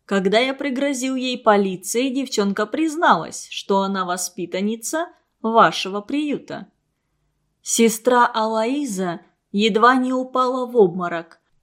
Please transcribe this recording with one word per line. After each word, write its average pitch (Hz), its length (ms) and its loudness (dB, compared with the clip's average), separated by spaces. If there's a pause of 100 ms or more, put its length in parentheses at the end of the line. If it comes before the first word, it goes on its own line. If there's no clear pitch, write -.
Когда 196 320 2
я 262 160 0
пригрозил 269 640 -4
ей 254 240 -4
полицией, 208 720 0
девчонка 214 540 -2
призналась, 294 840 0
что - 300 -2
она 196 260 -2
воспитанница 190 1000 -6 (340)
вашего 208 600 2
приюта». 262 680 -8 (960)
Сестра 233 680 2
Алаиза 220 920 -4 (300)
едва 220 440 4
не 254 180 0
упала 254 540 -2
в 240 100 -4
обморок. 175 640 0 (220)